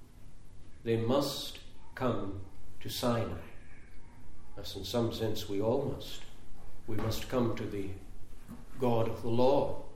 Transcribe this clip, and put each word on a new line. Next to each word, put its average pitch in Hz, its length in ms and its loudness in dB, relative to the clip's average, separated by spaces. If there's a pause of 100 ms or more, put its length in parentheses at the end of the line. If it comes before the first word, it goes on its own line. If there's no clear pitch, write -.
(840)
They 113 140 4
must - 640 0 (360)
come 98 460 0 (400)
to - 80 0
Sinai, 113 580 0 (1080)
as - 180 -6
in 92 80 -6
some 117 300 0
sense 104 340 0
we 101 140 0
all 131 340 2
must. - 260 -4 (640)
We 104 120 6
must 107 320 2
come 117 260 2
to 107 80 -2
the 98 260 -4 (880)
God 117 280 4
of - 140 -2
the 120 80 2
law, 127 540 6 (120)